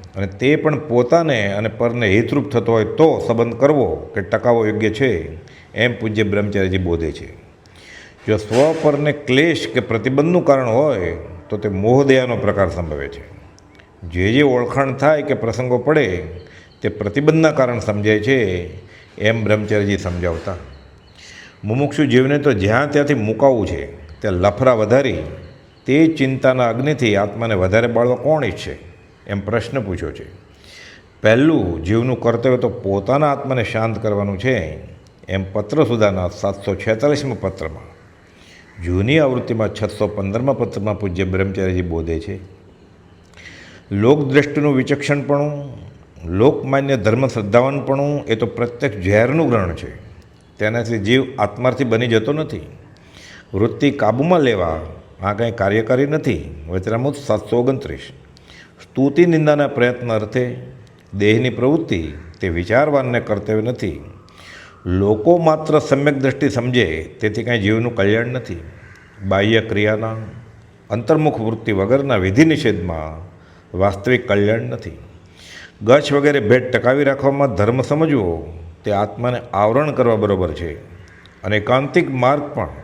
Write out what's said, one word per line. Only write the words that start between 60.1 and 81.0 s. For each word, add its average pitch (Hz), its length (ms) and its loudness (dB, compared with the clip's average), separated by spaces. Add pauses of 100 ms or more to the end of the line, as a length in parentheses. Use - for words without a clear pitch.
અર્થે 120 440 -2 (580)
દેહની 107 360 4
પ્રવૃત્તિ 113 600 0 (280)
તે 95 80 -2
વિચારવાનને 120 720 0
કર્તવ્ય 107 420 -2
નથી. 104 420 -6 (800)
લોકો 101 500 4
માત્ર 156 420 2
સમ્યક 143 400 2
દ્રષ્ટિ 131 300 0
સમજે 110 720 -2
તેથી 107 220 -2
કાંઈ 117 160 0
જીવનું 110 360 0
કલ્યાણ 107 320 2
નથી. 123 340 -8 (680)
બાહ્ય 104 320 2
ક્રિયાના 107 560 -2 (720)
અંતર્મુખ 120 500 0
વૃત્તિ 113 320 -4
વગરના 120 440 0
વિધિ 95 280 4
નિષેધમાં 87 840 -2 (480)
વાસ્તવિક 98 500 0
કલ્યાણ 101 320 2
નથી. 123 380 -10 (840)
ગચ્છ 139 300 4
વગેરે 143 280 4
ભેટ 117 320 2
ટકાવી 123 320 2
રાખવામાં 139 500 0
ધર્મ 110 280 0
સમજવો 131 680 0 (320)
તે 104 60 -2
આત્માને 113 500 -2 (140)
આવરણ 120 380 2
કરવા 120 240 2
બરોબર 95 360 0
છે. 78 220 -8 (680)